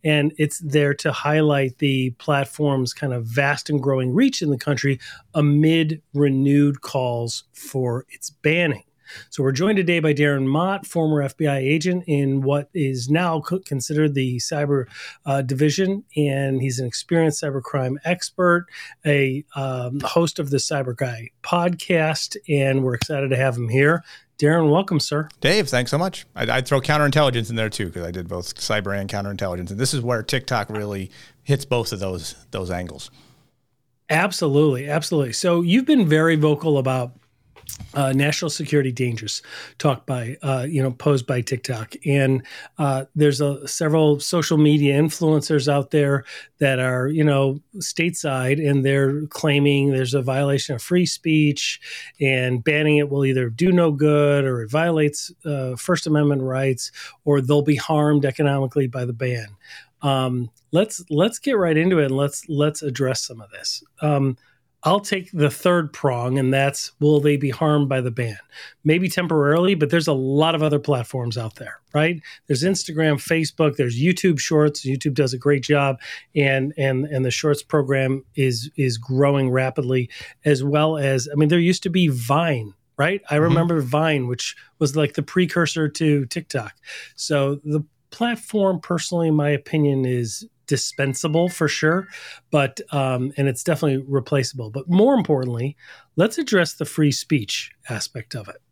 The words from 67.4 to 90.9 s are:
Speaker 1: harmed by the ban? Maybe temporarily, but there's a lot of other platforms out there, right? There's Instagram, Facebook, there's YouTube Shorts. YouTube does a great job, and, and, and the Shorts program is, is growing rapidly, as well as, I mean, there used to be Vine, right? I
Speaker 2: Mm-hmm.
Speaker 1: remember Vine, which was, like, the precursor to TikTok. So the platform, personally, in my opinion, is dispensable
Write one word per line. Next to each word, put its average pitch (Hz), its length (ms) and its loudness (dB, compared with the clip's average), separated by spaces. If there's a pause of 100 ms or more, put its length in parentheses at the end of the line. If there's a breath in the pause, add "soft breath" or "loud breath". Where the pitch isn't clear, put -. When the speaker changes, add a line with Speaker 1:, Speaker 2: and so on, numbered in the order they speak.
Speaker 1:
harmed 147 360 2
by 131 140 0
the 123 100 -4
ban? 113 260 -6 (460 loud breath)
Maybe 175 240 2
temporarily, 165 680 2
but 147 140 0
there's 165 200 2
a 147 40 2
lot 139 420 2
of 151 60 0
other 147 180 2
platforms 120 580 -4
out 110 180 -8
there, - 240 -16 (140)
right? 156 280 0 (260 loud breath)
There's 135 160 0
Instagram, 160 520 0
Facebook, 156 640 0
there's 123 200 0
YouTube 175 420 2
Shorts. 151 460 2
YouTube 135 280 -2
does 131 200 0
a 131 40 -6
great 139 260 2
job, 139 380 0 (340 loud breath)
and, 139 420 2
and, 135 280 0
and 139 180 -2
the 123 80 0
Shorts 147 320 0
program 135 640 0 (100)
is, 131 400 0
is 127 220 0
growing 135 540 2
rapidly, 127 580 0 (340 loud breath)
as 139 220 2
well 151 320 2
as, 135 340 0
I 147 40 -6
mean, 151 120 4
there 175 120 4
used 180 240 2
to 190 60 -2
be 175 200 2
Vine, 127 640 -2 (240)
right? 180 320 0
I 147 60 -2
Speaker 2:
Mm-hmm. 151 80 4
Speaker 1:
remember 170 360 4
Vine, 143 480 0
which - 280 -6 (240 loud breath)
was, 147 180 0
like, 147 160 0
the 151 100 -4
precursor 165 640 0
to 147 380 0
TikTok. 120 480 -8 (420 loud breath)
So 143 480 -2
the 151 220 -2 (240)
platform, 214 720 -2
personally, 170 480 -2
in 151 60 4
my 147 140 2
opinion, 143 560 0
is 123 400 -4 (200)
dispensable 151 840 -2